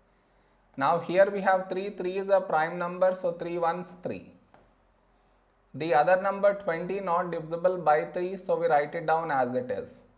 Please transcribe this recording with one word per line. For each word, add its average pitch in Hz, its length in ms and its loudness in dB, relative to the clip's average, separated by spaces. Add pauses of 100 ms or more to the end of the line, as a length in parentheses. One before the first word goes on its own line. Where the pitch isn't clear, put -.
(760)
Now 156 240 2
here 175 280 4
we 202 120 -4
have 190 280 2
three, 190 220 -4
three 185 280 -6
is 196 100 -4
a 190 120 6
prime 170 380 0
number, 180 420 0
so 175 120 -2
three 175 260 -6
ones, 170 440 -2
three. - 300 -10 (1400)
The 156 180 -4
other 175 300 6
number 196 400 2
twenty 175 380 -4
not 175 320 -2
divisible 170 460 -2
by 156 260 4
three, 180 320 -6
so 175 200 -2
we 165 120 0
write 147 260 2
it 160 120 -8
down 160 260 0
as 127 220 0
it 120 180 -4
is. - 240 -10 (220)